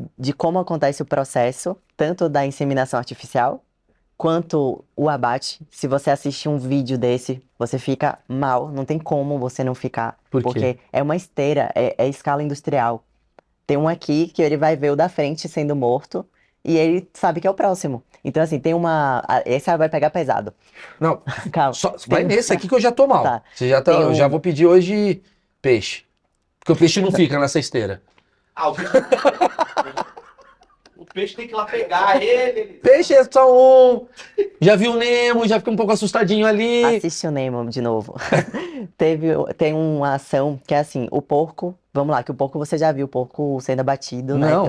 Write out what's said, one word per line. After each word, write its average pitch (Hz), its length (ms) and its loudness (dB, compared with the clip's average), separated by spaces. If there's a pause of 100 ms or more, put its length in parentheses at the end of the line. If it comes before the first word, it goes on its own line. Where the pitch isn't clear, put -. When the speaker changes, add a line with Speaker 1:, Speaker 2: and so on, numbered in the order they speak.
(180)
Speaker 1:
de 135 160 -4
como 170 240 -2
acontece 151 440 -2
o 143 40 -4
processo, 135 680 -2 (220)
tanto 165 320 -2
da 143 160 0
inseminação 139 520 -2
artificial, 123 640 -4 (560)
quanto 160 680 -2 (120)
o 151 140 0
abate. 127 500 -4 (100)
Se - 180 -10
você 139 220 0
assiste 139 400 -2
um 147 80 -2
vídeo 131 400 -2
desse, 123 460 -2 (160)
você 120 180 -4
fica 131 400 -4 (100)
mal, 131 420 -2
não 135 160 -6
tem 156 120 -4
como 143 400 -4
você 127 260 -4
não 127 120 -2
ficar. 117 420 -8 (140)
Speaker 2:
Por 131 100 0
quê? - 20 -6
Speaker 1:
Porque 123 360 -2 (140)
é 135 100 0
uma 151 120 -2
esteira, 143 600 -2
é, - 220 0
é 127 100 0
escala 143 340 -4
industrial. 143 640 -4 (640)
Tem 143 100 0
um 156 100 0
aqui 165 460 -2
que - 80 -2
ele 151 140 2
vai 156 220 0
ver 143 140 0
o 143 40 0
da 165 140 0
frente 156 400 -4
sendo 147 260 -2
morto 131 500 -2 (380)
e 160 140 0
ele 165 360 0
sabe 170 280 -2
que 190 60 -2
é 196 40 2
o - 20 -4
próximo. 180 480 -2 (220)
Então, 151 180 -2
assim, 160 180 -2
tem 165 140 0
uma, 156 540 0
a, 117 180 0
essa 139 320 0
vai 156 120 2
pegar 151 200 0
pesado. 117 440 -2 (460)
Speaker 2:
Não, 160 220 -2 (140)
Speaker 1:
<laughs> - 160 -12
Calma. 139 220 0
Speaker 2:
só, - 220 -4 (120)
vai 180 180 2
Speaker 1:
Tem 185 120 0
Speaker 2:
nesse 226 160 0
aqui 185 140 -4
que 262 60 0
eu 247 60 4
já 240 140 2
tô 269 140 4
mal. 175 160 2
Speaker 1:
Tá. 120 180 -2 (120)
Speaker 2:
Você 127 160 -4
já 135 120 4
tá, 170 100 4
Speaker 1:
Tem 165 100 6
Speaker 2:
eu 151 80 4
Speaker 1:
um 127 60 2
Speaker 2:
já 143 140 4
vou 151 100 0
pedir 160 260 2
hoje 185 560 4 (400)
peixe. - 440 0 (540)
Porque - 120 -2
o 160 60 6
peixe 170 240 4
não 190 100 2
fica 156 280 2
nessa 143 200 0
esteira. 104 420 -4 (540)
Speaker 3:
Ah, 156 140 -2
o 139 40 -4
peixe. 180 180 -8
<laughs> - 1300 -2 (800)
O - 100 -20
peixe 196 300 -8
tem 233 120 -14
que 233 60 -14
ir - 20 -12
lá 220 100 -4
pegar 190 560 0
ele, 247 380 0
ele 202 200 -10
Speaker 2:
Peixe 277 340 6
é 262 100 8
só 262 280 6
um. 254 560 8 (520)
Já 202 160 8
viu 233 180 0
o 233 40 -2
Nemo, 240 500 2
já 214 120 2
fica - 120 -4
um 220 40 -2
pouco 208 160 0
assustadinho 214 540 0
ali. 233 380 2 (140)
Speaker 1:
Assiste 170 300 -4
o 156 40 -2
Nemo 123 380 -4
de 120 120 -6
novo. 113 340 -2 (420)
<laughs> 302 400 -12
Teve, 160 300 0 (300)
tem 156 160 0
uma 151 420 -2
ação 139 500 -2
que - 80 -2
é 143 60 2
assim: 139 320 -4
o 143 100 -2
porco, 160 560 -4 (160)
vamos 143 220 0
lá, 123 80 -2
que - 80 -10
o - 20 -6
porco 135 240 -4
você 147 200 -4
já 156 140 2
viu, 139 140 -4
o - 40 -14
porco 135 520 -4
sendo 131 200 -2
abatido, 131 560 -4
né? 151 140 2
Speaker 2:
Não, 180 180 2